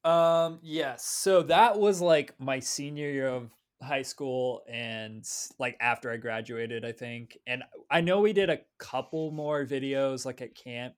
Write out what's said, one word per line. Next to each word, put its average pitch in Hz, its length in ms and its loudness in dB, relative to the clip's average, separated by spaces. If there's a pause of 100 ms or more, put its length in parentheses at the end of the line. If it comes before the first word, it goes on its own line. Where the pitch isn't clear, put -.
Um, 165 600 4
yes. 151 420 -4
So 185 380 4
that 202 360 6
was, 196 220 4
like, 160 380 4
my 131 200 -2
senior 147 520 -6
year 135 160 0
of 123 240 -6 (300)
high 135 200 -4
school 127 680 -4
and, 113 600 -8 (300)
like, 123 220 -4
after 120 320 -2
I 117 60 -4
graduated, 117 680 -6
I 117 80 -6
think. 120 520 -12
And 123 180 -6 (260)
I 165 120 4
know 180 200 4
we 214 120 4
did 190 160 2
a 151 120 0 (160)
couple 156 540 -6
more 151 340 -2
videos, 135 600 -2
like, 127 160 -8
at 120 140 -14
camp, 123 420 -12